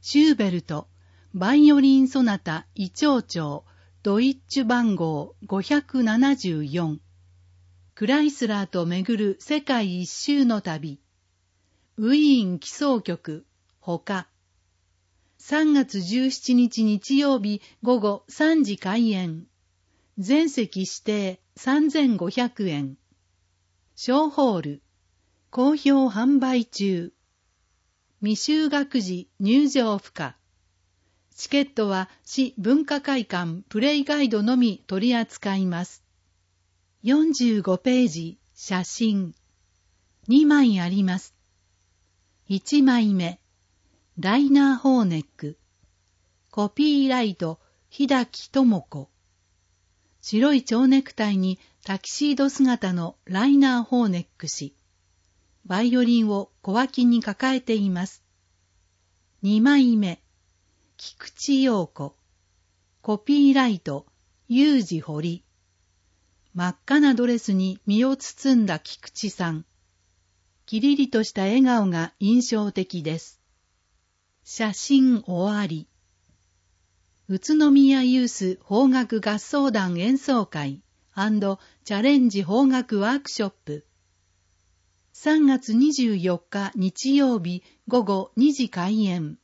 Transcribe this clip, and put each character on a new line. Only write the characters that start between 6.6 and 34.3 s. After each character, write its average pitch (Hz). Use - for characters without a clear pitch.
四。 151
ク 214
ラ 277
イ 294
ス 254
ラ 202
ー -
と 175
巡 185
る 202
世 302
界 202
一 170
周 285
の 226
旅。 156
ウ 220
ィ 285
ー 180
ン 170
奇 -
想 269
曲、 165
ほ 170
か。 190
三 302
月 262
十 247
七 254
日 233
日 214
曜 277
日 208
午 240
後 202
三 311
時 202
開 220
演。 170
全 277
席 214
指 185
定 202
三 294
千 277
五 170
百 240
円。 143
小 285
ホ 262
ー 165
ル。 147
好 269
評 277
販 247
売 254
中。 185
未 208
就 311
学 277
児 185
入 254
場 233
不 -
可。 139
チ -
ケ 285
ッ 277
ト 214
は 190
市 -
文 254
化 285
会 269
館 175
プ 214
レ 294
イ 277
ガ 294
イ 277
ド 214